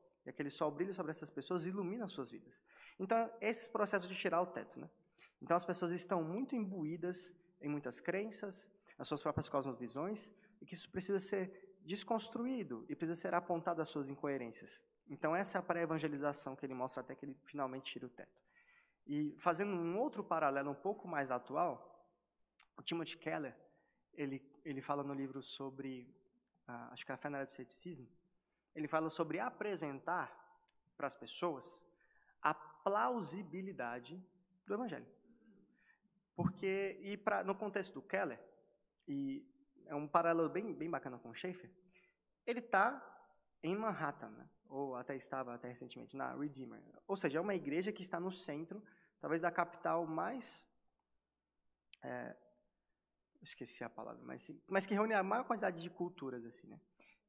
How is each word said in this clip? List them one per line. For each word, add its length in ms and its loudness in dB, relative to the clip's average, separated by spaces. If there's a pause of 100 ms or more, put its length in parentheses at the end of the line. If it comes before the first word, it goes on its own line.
(240)
E 60 -8
aquele 200 -2
sol 200 2
brilha 240 0
sobre 160 -2
essas 200 -6
pessoas 340 0
e 40 0
ilumina 360 -2
as 60 -4
suas 200 -4
vidas. 320 -16 (360)
Então, 320 6 (100)
esse 280 2
processo 400 4
de 60 -6
tirar 260 4
o 60 4
teto, 340 -8
né? 80 -10 (540)
Então, 140 8
as 80 4
pessoas 280 2
estão 300 2
muito 340 0
imbuídas 800 -2 (240)
em 80 -4
muitas 320 -2
crenças, 680 -2 (260)
nas 120 -6
suas 140 0
próprias 260 2
cosmovisões, 840 -2 (280)
e 40 -14
que 80 -12
isso 160 -8
precisa 300 2
ser 680 -2
desconstruído 1040 0
e 60 -4
precisa 260 0
ser 140 2
apontado 480 2
às 60 0
suas 200 -2
incoerências. 720 -4 (260)
Então, 300 2
essa 220 0
é 20 4
a 20 2
pré-evangelização 960 2
que 80 -6
ele 80 -4
mostra 300 -2
até 120 -10
que 120 -10
ele 180 -8
finalmente 480 -4
tira 140 -6
o 20 -14
teto. 320 -16 (640)
E 320 2
fazendo 340 4
um 260 2
outro 260 0
paralelo 460 4
um 40 -2
pouco 320 -2
mais 240 2
atual, 800 0 (680)
o 40 -12
Timothy 360 -2
Keller, 360 -2 (600)
ele, 280 -2 (220)
ele 160 -4
fala 220 0
no 100 -2
livro 300 -4
sobre, 680 -8 (580)
ah, 260 -10
acho 120 -12
que 80 -4
a 60 -4
fé 100 -4
na 100 -2
era 80 -2
do 60 -12
ceticismo, 560 -10 (640)
ele 140 -2
fala 220 4
sobre 280 0
apresentar 920 -2 (640)
pras 180 0
pessoas 720 -4 (560)
a 140 6
plausibilidade 1700 0 (420)
do 80 0
evangelho. 320 -2 (1300)
Porque, 640 2
e 160 -4
pra, 280 0
no 100 0
contexto 400 -4
do 80 -8
Keller, 380 0 (640)
e 400 -4 (400)
é 80 -6
um 140 -2
paralelo 400 8
bem, 260 0
bem 160 -2
bacana 280 -2
com 120 -12
o 40 -12
Schaeffer, 360 -6 (760)
ele 160 0
tá 400 6 (640)
em 140 2
Manhattan, 540 0
né? 180 -14 (200)
Ou 280 -2
até 180 -4
estava, 400 -4
até 140 -8
recentemente, 480 -10
na 180 -2
Redeemer. 480 -6 (240)
Ou 100 0
seja, 220 2
é 20 4
uma 140 2
igreja 380 0
que 100 -8
está 160 -2
no 140 -2
centro, 500 -6 (380)
talvez 200 2
da 120 4
capital 520 2
mais, 600 -2 (1400)
é, 320 -6 (1080)
esqueci 440 -8
a 60 -6
palavra, 340 -8
mas, 260 -10 (160)
mas 180 6
que 100 2
reúne 200 6
a 80 8
maior 220 2
quantidade 360 2
de 80 -6
culturas, 560 -4
assim, 220 -14
né? 140 -16 (480)